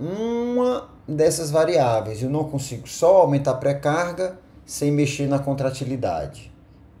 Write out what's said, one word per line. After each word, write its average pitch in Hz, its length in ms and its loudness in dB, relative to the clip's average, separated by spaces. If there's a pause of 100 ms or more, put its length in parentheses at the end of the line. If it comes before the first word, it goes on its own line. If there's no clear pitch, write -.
uma 233 880 -2 (180)
dessas 156 420 0
variáveis. 123 720 2
Eu 131 80 -2
não 151 140 0
consigo 139 460 -6
só 185 300 6
aumentar 143 340 4
a 127 40 -2
pré-carga 165 800 -2 (280)
sem - 260 -4
mexer 143 380 0
na 139 100 0
contratilidade 127 1120 -4 (480)